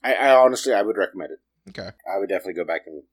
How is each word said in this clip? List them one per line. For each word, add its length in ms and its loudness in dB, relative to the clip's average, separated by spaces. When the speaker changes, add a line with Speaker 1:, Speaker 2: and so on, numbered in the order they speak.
Speaker 1:
I, 120 0
I 200 4
honestly, 380 4
I 100 2
would 140 -2
recommend 360 -6
it. 80 -18
Speaker 2:
Okay. 200 -14
Speaker 1:
I 80 -4
would 120 -6
definitely 240 -6
go 100 -6
back 220 -6
and 160 -18